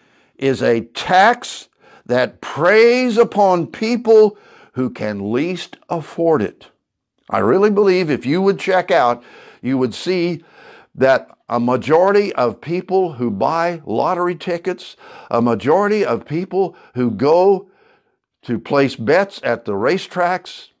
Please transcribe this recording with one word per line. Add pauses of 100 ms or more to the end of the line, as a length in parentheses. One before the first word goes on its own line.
(380)
is
a
tax (380)
that
preys
upon
people (360)
who
can
least (120)
afford
it. (600)
I
really
believe
if
you
would
check
out, (380)
you
would
see (520)
that (200)
a
majority
of
people
who
buy
lottery
tickets, (340)
a
majority
of
people (180)
who
go (760)
to
place
bets
at
the
racetracks (120)